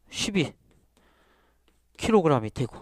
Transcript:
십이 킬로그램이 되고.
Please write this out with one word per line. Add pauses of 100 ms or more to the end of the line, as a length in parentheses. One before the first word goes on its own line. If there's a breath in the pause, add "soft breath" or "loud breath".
(100)
십이 (1400)
킬로그램이
되고.